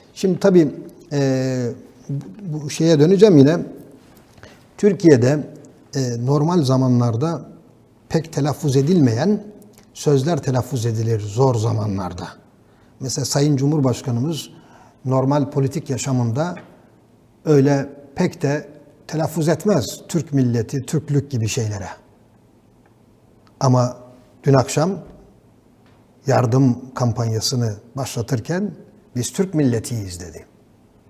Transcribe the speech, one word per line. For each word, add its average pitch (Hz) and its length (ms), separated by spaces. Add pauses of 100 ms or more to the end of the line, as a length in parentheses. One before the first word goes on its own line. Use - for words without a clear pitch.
(140)
Şimdi 185 260
tabii, 180 320 (400)
e, 131 580 (400)
bu, 151 540
bu 147 60
şeye 165 300
döneceğim 180 380
yine. 143 200 (1200)
Türkiye'de, 151 640 (560)
e, 120 300
normal 151 380
zamanlarda 127 800 (680)
pek 156 240
telaffuz 143 420
edilmeyen 151 680 (500)
sözler 147 500
telaffuz 127 420
edilir 113 340
zor 117 360
zamanlarda. 101 720 (720)
Mesela 135 260
Sayın 147 320
Cumhurbaşkanımız 135 920 (560)
normal 135 460
politik 135 380
yaşamında 131 680 (880)
öyle 139 440 (260)
pek - 260
de 147 260 (400)
telaffuz 156 400
etmez 165 600
Türk - 260
milleti, 120 520
Türklük 143 460
gibi 113 160
şeylere. 107 400 (1700)
Ama 127 380 (460)
dün 139 100
akşam 147 380 (1400)
yardım 123 500 (180)
kampanyasını 113 800 (240)
başlatırken 135 720 (440)
"Biz 123 180
Türk 185 200
milletiyiz." 113 680
dedi. - 260 (640)